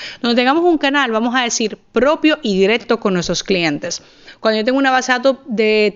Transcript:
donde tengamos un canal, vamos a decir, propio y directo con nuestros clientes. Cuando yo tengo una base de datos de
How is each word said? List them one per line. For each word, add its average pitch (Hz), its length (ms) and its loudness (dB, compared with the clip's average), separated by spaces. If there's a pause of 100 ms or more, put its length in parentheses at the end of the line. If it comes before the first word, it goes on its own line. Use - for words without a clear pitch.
(240)
donde 233 120 0
tengamos 262 280 2
un 339 160 2
canal, 277 320 0
vamos 226 240 0
a 254 80 0
decir, 220 340 -4 (140)
propio 302 500 2
y 196 160 -2
directo 226 420 0
con 196 140 -2
nuestros 175 300 -2
clientes. 170 580 -4 (380)
Cuando 220 180 0
yo 214 80 -2
tengo 262 140 2
una 269 100 2
base 254 220 0
de 247 80 2
datos 262 260 2
de 214 500 0